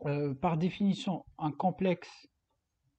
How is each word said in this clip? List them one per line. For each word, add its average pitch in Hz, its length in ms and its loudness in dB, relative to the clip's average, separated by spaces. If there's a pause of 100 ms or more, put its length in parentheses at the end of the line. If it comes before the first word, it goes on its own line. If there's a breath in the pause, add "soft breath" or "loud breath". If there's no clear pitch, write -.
euh, 143 260 0
par 165 240 0
définition, 185 680 0 (140)
un 156 120 -2
complexe, 180 760 0 (720)